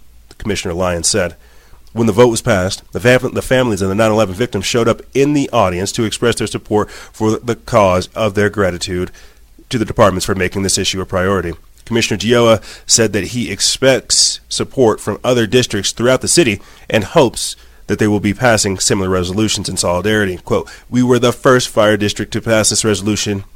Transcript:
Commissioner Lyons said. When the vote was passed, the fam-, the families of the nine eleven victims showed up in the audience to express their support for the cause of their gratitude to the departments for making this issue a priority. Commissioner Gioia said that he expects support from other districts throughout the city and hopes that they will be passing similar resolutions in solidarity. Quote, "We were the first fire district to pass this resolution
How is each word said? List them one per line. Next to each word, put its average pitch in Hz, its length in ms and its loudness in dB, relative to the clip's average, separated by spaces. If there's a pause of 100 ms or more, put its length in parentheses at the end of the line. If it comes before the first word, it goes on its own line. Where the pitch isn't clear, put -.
(380)
Commissioner 92 380 -6
Lyons 87 320 -2
said. 90 280 -2 (580)
When 113 120 0
the 110 80 2
vote 120 140 6
was 113 160 0
passed, 95 480 -2
the - 80 -6
fam-, 123 340 2
the 104 80 -2
families 123 400 0
of 95 80 0
the 95 60 -2
nine 110 160 2
eleven 107 240 2
victims 107 300 -4
showed 117 220 0
up 107 140 0 (140)
in 139 180 2
the 139 180 0
audience 95 420 0
to 117 100 -2
express 110 320 0
their 113 100 -4
support 104 460 -2
for - 480 -4
the 117 160 -4
cause 95 580 2
of 107 220 -2
their 104 160 2
gratitude 90 580 -4 (600)
to 127 100 -2
the 107 60 0
departments 92 420 2
for 101 80 -2
making 92 260 -4
this 95 160 0
issue 95 240 -4
a 92 60 -8
priority. 90 460 -2 (320)
Commissioner 113 320 -2
Gioia 113 460 4 (240)
said 110 260 2
that 95 140 -2
he 107 240 -6
expects - 880 0 (100)
support 117 500 0
from - 240 -6
other 120 220 2
districts 110 460 0
throughout 123 300 0
the 165 60 -6
city 131 320 2 (300)
and 110 140 2
hopes - 520 0 (300)
that 104 140 -4
they 110 80 2
will 104 120 2
be 101 140 0
passing 104 460 0
similar 98 280 0
resolutions 92 600 -2
in 92 80 -8
solidarity. 92 600 0
Quote, 92 300 -4 (220)
"We 123 140 0
were 123 160 4
the 120 120 2
first 127 380 2
fire 107 260 4
district 104 380 -4
to 107 80 -4
pass 110 280 2
this - 140 -2
resolution 101 600 -2 (120)